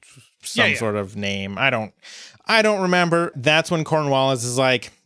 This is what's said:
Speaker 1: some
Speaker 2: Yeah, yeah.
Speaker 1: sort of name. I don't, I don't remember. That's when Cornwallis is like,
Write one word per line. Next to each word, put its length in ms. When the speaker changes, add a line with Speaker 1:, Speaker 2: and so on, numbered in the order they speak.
Speaker 1:
some 240
Speaker 2:
Yeah, 60
yeah. 80
Speaker 1:
sort 160
of 200
name. 440
I 100
don't, 240
I 160
don't 180
remember. 540
That's 340
when 140
Cornwallis 600
is 160
like, 320